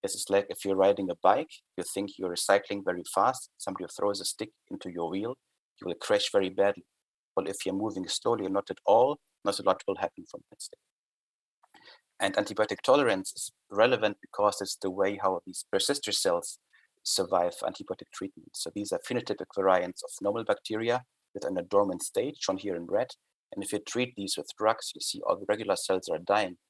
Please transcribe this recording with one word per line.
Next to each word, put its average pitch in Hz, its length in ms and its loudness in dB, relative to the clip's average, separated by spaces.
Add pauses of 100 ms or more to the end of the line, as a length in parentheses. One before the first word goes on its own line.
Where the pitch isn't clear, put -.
This - 120 -2
is - 140 -6
like 101 220 4
if - 140 -8
you're 98 120 2
riding 98 340 4
a 85 120 -2
bike, 110 300 4 (240)
you - 80 -4
think - 340 -6
you're 90 160 -4
cycling 101 500 2
very 87 200 -2 (100)
fast, 117 420 2
somebody 92 300 -8 (100)
throws 101 240 0
a 90 40 -10
stick - 260 -6 (200)
into 92 200 -8
your 85 180 -4
wheel, 104 280 -4 (440)
you - 60 -10
will 87 80 -4
crash - 360 2
very 98 180 2
badly. 98 360 0 (520)
Well, 92 100 0
if 98 180 -6
you're 95 100 -2
moving 98 340 -4
slowly 110 380 -2
or 95 40 -2
not 98 200 -2
at - 140 -6
all, 123 340 6 (260)
not - 140 0
a 98 40 -8
lot 95 240 2
will 98 100 -2
happen - 340 -6
from - 200 -14
that - 100 -20
stick. - 180 -14 (1400)
And 98 140 0
antibiotic 104 500 -2
tolerance 120 500 4
is - 180 -10 (180)
relevant 107 500 4
because - 400 0
it's 95 160 -6
the 95 140 -4
way 98 300 0
how 95 260 0
these - 260 -12
persister 104 400 0
cells - 460 0 (440)
survive 87 600 2
antibiotic - 520 -8
treatment. - 400 -10
So - 180 -8
these 104 200 -4
are - 160 -2
phenotypic 117 380 -4 (100)
variants 92 480 4
of - 60 -12 (100)
normal 107 240 -2
bacteria 113 580 0 (320)
that 98 100 -8
are 90 60 -2
in 92 80 -2
a 85 40 -4
dormant 98 400 2
state, - 360 -2
shown 95 200 -2
here 98 180 -4
in 85 100 -8
red. 104 220 0 (440)
And 98 120 -6
if - 80 -6
you 104 80 -2
treat 123 360 -4
these 98 200 -4
with - 200 -10
drugs, - 380 0
you - 60 -16
see - 260 -6
all - 100 2
the 95 120 -10
regular 104 260 0
cells 92 340 0
are 82 100 -2
dying. 92 400 0 (120)